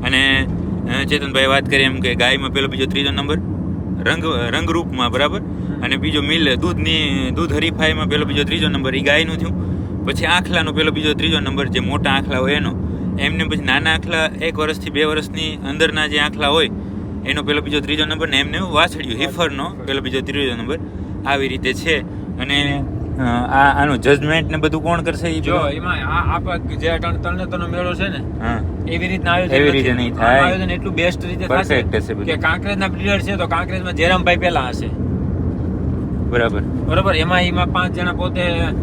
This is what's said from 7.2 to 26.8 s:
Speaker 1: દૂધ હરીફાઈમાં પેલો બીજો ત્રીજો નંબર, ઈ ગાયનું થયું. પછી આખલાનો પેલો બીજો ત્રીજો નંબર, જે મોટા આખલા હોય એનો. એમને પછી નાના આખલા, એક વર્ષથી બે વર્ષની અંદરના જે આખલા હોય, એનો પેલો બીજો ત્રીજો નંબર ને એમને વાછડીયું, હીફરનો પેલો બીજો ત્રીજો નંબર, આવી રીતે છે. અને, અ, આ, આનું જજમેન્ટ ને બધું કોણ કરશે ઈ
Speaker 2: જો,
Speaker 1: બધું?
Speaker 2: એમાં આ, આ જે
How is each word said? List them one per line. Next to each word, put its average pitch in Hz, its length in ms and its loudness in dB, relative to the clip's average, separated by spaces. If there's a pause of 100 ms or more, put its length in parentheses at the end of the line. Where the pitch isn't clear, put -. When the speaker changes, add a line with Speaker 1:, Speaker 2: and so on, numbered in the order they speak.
Speaker 1:
દૂધ 160 220 0
હરીફાઈમાં 156 540 0
પેલો 147 200 2
બીજો 143 180 2
ત્રીજો 151 240 0
નંબર, 135 260 0
ઈ 135 60 0
ગાયનું 151 360 2
થયું. - 160 -2 (540)
પછી - 180 -2
આખલાનો 170 480 2
પેલો 151 200 2
બીજો 151 220 2
ત્રીજો 151 260 0
નંબર, 139 280 -2
જે 127 120 0
મોટા 135 300 0
આખલા 135 280 0
હોય 131 160 2
એનો. 143 200 0 (440)
એમને 143 260 0
પછી 156 200 -2
નાના 147 300 2
આખલા, 160 300 0 (180)
એક 160 160 -2
વર્ષથી 156 320 -2
બે 147 140 2
વર્ષની 156 520 -2
અંદરના 151 500 0
જે 147 120 0
આખલા 147 300 0
હોય, 151 220 4 (560)
એનો 143 160 -6
પેલો 147 200 0
બીજો 147 180 -2
ત્રીજો 151 240 -2
નંબર 156 240 -4
ને 139 100 2
એમને 143 200 0
વાછડીયું, 156 640 0
હીફરનો 147 480 -2 (180)
પેલો 135 140 -2
બીજો 131 200 -2
ત્રીજો 135 360 -2
નંબર, 120 220 -6 (480)
આવી 139 220 0
રીતે 127 260 -2
છે. 156 260 0 (400)
અને, 143 440 0 (340)
અ, 135 40 0
આ, 135 600 4
આનું 143 160 2
જજમેન્ટ 151 520 2
ને 160 60 -2
બધું 156 260 0
કોણ 170 200 0
કરશે 165 260 -2
ઈ 160 120 -2
Speaker 2:
જો, 165 180 0
Speaker 1:
બધું? 151 120 0
Speaker 2:
એમાં 175 320 -2
આ, 165 340 0
આ 175 200 -2
જે 160 420 -2